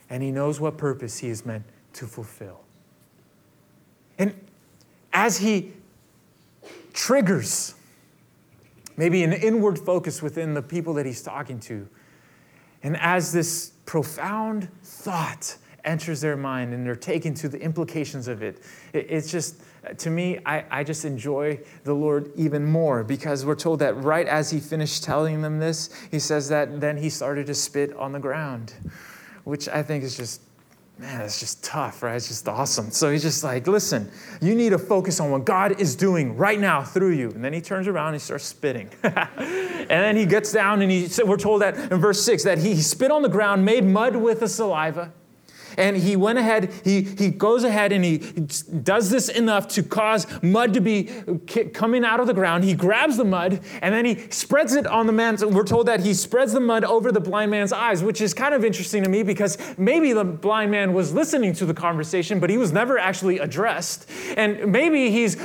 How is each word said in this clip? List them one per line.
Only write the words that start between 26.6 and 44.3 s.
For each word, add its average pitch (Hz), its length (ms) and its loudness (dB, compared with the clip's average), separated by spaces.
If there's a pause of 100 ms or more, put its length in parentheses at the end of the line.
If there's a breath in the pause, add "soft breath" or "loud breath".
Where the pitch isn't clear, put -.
then 147 160 -2
he 151 120 -4
started 143 380 -4
to 143 80 -4
spit 143 400 -4
on 135 160 -6
the 139 80 -8
ground, 131 540 -8 (720 loud breath)
which 147 240 -8
I 151 120 -2
think 147 220 -4
is 123 140 -8
just, 120 240 -10 (560)
man, 123 240 -10
it's 104 180 -8
just - 240 -10
tough, 131 400 -6
right? 117 140 -4
It's 120 100 -8
just 110 220 -8
awesome. 113 420 -4
So 151 180 0
he's 147 120 0
just 156 200 -2
like, 127 240 -4
"Listen, 151 460 0 (300 loud breath)
you 180 120 4
need 233 180 4
to 190 60 6
focus 185 440 0
on 147 100 0
what 135 140 0
God 196 340 2
is 151 160 0
doing 160 400 2
right 208 240 2
now 165 240 2
through 185 300 2
you." 127 160 -2
And 107 140 -8
then 139 100 -2
he 170 80 -4
turns 190 260 -4
around 160 200 -2
and 156 80 -4
he 147 40 -6
starts - 260 -8
spitting. 120 500 -4
<laughs> - 80 -8
And 311 1000 -2
then 214 140 2
he 214 100 4
gets 208 240 2
down 202 320 2
and 190 80 2
he, 180 160 2
so 226 180 0
we're 196 120 4
told 202 260 2
that 190 120 0 (160 loud breath)
in 185 80 2
verse 202 220 4
six, 233 220 2
that 180 160 2
he, 196 160 2
he 156 60 2
spit 254 280 2
on 302 140 2
the 247 60 4
ground, 202 360 4
made 226 180 4
mud 208 320 4
with 226 260 2